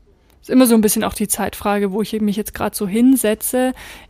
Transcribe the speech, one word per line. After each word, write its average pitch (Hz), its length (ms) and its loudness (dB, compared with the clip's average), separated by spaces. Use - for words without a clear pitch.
ist - 120 -12
immer 254 160 6
so 233 80 6
ein 220 60 6
bisschen 208 220 0
auch 190 120 -6
die 208 120 -4
Zeitfrage, 202 640 -4
wo 214 120 -4
ich 220 180 -6
mich 208 140 0
jetzt 208 180 -6
grad 202 220 -6
so 208 120 -4
hinsetze. 247 840 2